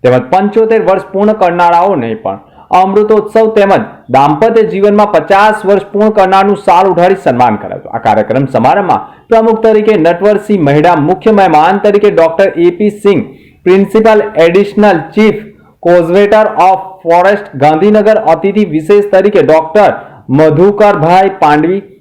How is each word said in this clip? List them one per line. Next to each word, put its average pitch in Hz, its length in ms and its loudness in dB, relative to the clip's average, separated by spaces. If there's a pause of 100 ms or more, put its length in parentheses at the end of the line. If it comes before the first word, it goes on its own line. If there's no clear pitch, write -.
તેમજ 127 200 0
પંચોતેર 208 600 -2
વર્ષ 185 200 -2
પૂર્ણ 202 300 -2
કરનારાઓને 175 800 -2
પણ 98 240 -10 (320)
અમૃતોત્સવ 208 800 0
તેમજ 196 300 0 (300)
દાંપત્ય 151 520 2
જીવનમાં 208 500 0
પચાસ 202 540 0
વર્ષ 208 160 0
પૂર્ણ 208 280 -2
કરનારનું 196 460 0
શાલ 180 300 0
ઉઢાડી 185 280 2 (100)
સન્માન 123 320 0
કરાયું - 240 -12
હતું. - 140 -18
આ 113 40 -6
કાર્યક્રમ 113 480 -2
સમારંભમાં 131 800 -4
પ્રમુખ 226 340 0
તરીકે 214 320 2
નટવરસિંહ 190 720 0
મહેડા, 151 300 2
મુખ્ય 165 360 -2
મહેમાન 185 480 2
તરીકે 202 320 0
ડોક્ટર 165 500 0
એ 175 100 2
પી 208 200 -2
સિંહ, 202 320 -2 (420)
પ્રિન્સિપલ 208 580 2 (140)
એડિશનલ 196 640 0
ચીફ 214 360 -2 (460)
કોઝવેટર 190 640 2
ઓફ 185 320 0 (240)
ફોરેસ્ટ 180 540 0
ગાંધીનગર, 202 600 2
અતિથિ 190 480 -2
વિશેષ 175 480 0
તરીકે 190 300 0
ડોક્ટર 160 500 2 (380)
મધુકરભાઈ 180 1000 2
પાંડવી 165 520 -2 (200)